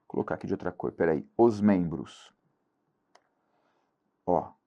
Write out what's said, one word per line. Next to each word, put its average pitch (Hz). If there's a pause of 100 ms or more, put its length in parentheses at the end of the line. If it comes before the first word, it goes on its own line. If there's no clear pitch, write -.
Vou -
colocar -
aqui -
de 92
outra 92
cor, -
peraí. 80 (120)
Os 113
membros. 87 (1900)
Ó. 87 (140)